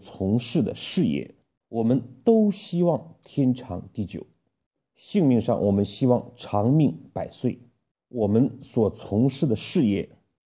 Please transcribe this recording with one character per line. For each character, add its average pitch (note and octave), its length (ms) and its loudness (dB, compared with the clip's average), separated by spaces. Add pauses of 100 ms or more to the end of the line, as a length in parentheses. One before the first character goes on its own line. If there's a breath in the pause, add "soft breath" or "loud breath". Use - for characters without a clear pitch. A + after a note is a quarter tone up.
从 G2 380 -2
事 D3+ 240 -2
的 - 100 -4
事 - 320 -4
业， C#2+ 300 -4 (340)
我 A2+ 140 -4
们 B2 180 0 (220)
都 A3 260 4
希 F3 320 -4
望 E3 400 -2
天 B2+ 320 0
长 F#2 400 -10
地 G#2+ 100 -6
久。 - 220 -12 (680)
性 F#3 320 0
命 B2 120 4
上， A2 240 0
我 G2+ 80 4
们 G2+ 140 2
希 - 220 -2
望 A#2+ 280 0
长 G#2+ 380 0
命 D3+ 240 2 (160)
百 - 160 -8
岁， - 300 -6 (500)
我 A2+ 180 -2
们 A2 360 2
所 A2 260 0
从 A#2 400 0
事 C#3 160 -4
的 A2+ 100 2
事 C#3+ 300 0
业， G2 240 0 (360)